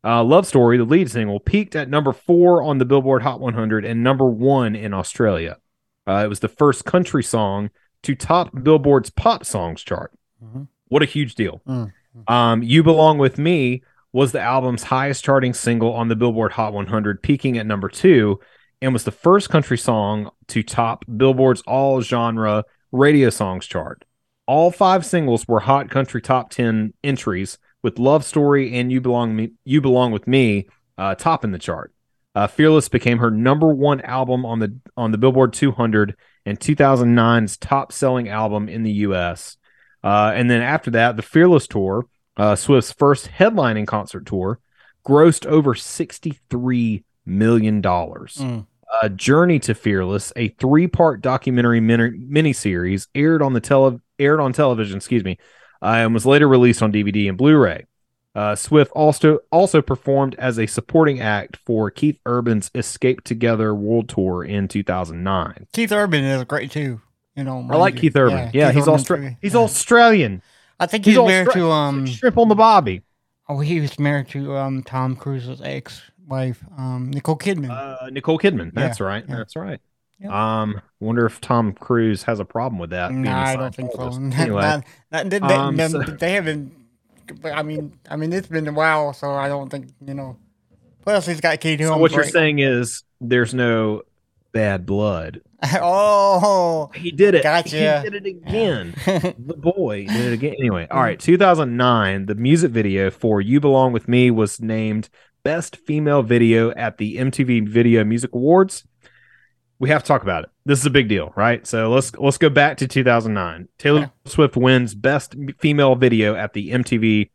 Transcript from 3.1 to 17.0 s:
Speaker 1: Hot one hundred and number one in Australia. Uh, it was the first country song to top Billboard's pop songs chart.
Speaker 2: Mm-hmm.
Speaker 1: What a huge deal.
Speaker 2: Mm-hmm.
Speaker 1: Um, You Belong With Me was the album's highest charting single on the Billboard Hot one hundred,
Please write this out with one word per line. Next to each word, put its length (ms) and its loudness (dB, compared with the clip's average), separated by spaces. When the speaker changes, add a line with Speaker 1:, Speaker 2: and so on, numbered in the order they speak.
Speaker 1:
Hot 160 -4
one 160 -6
hundred 300 -2
and 180 -4
number 220 2
one 500 0
in 180 -8
Australia. 640 -2
Uh, 160 0
it 40 -2
was 120 -8
the 80 -4
first 380 0
country 380 0
song 460 -2
to 100 -4
top 380 -2
Billboard's 460 4
pop 340 -2
songs 380 -8
chart. 300 -8
Speaker 2:
Mm-hmm. 200 -16
Speaker 1:
What 120 2
a 40 2
huge 280 -6
deal. 340 -6
Speaker 2:
Mm-hmm. 640 -8
Speaker 1:
Um, 300 2
You 220 2
Belong 340 4
With 220 0
Me 420 0
was 180 2
the 80 -4
album's 440 -2
highest 420 -2
charting 300 2
single 360 0
on 160 -4
the 80 0
Billboard 360 0
Hot 220 -4
one 120 -6
hundred, 380 -4